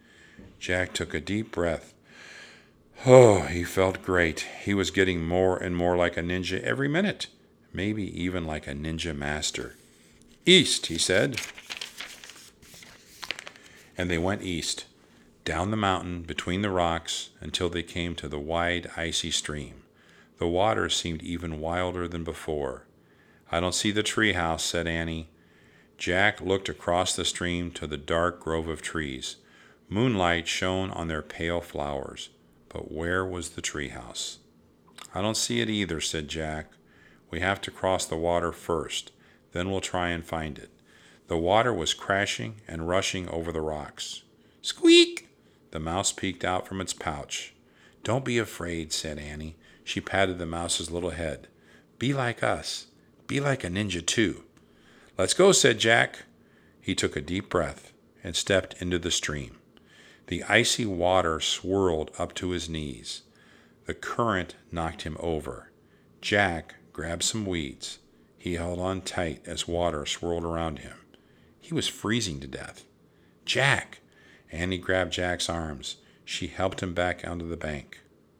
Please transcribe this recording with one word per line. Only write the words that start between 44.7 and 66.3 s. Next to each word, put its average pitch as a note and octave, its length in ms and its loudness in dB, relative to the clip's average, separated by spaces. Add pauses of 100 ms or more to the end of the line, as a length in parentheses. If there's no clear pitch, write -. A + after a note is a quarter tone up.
The D#2+ 100 -8
mouse E2+ 320 0
peeked F#2+ 320 -6
out F2+ 240 0
from F#2+ 140 -6
its F2+ 120 -4
pouch. - 600 -8 (500)
"Don't C3 220 0
be B2 140 2
afraid," E2+ 520 -4
said D2+ 280 -6
Annie. D2+ 360 -10 (280)
She - 180 -4
patted F#2+ 380 0
the E2+ 80 -4
mouse's E2+ 420 -2
little F2 220 -2
head. D#2 360 -6 (520)
"Be C3 140 0
like B2 280 -2
us. G2 460 -2 (400)
Be C3+ 120 0
like C#3 240 0
a F#2 60 -2
ninja, F2+ 360 0
too." G2 380 2 (720)
"Let's F#2+ 180 2
go," F#3+ 160 8
said A#2+ 280 6
Jack. A#2 440 4 (580)
He F#2+ 140 0
took - 200 0
a D2 60 -4
deep F2 280 -4
breath D2+ 440 -2 (300)
and F2+ 120 -6
stepped - 460 2
into F2+ 160 0
the E2+ 140 0
stream. C#2+ 460 -4 (720)
The F2 160 -4
icy A#2 420 4
water F2 540 2
swirled F2+ 800 2
up E2+ 180 -4
to F2+ 160 -4
his E2 180 -4
knees. D2 540 -8 (640)
The E2+ 80 -6
current G2 640 0 (160)
knocked E2 300 -4
him D#2 180 -6
over. C#2+ 500 -4 (520)
Jack F#2+ 540 2 (180)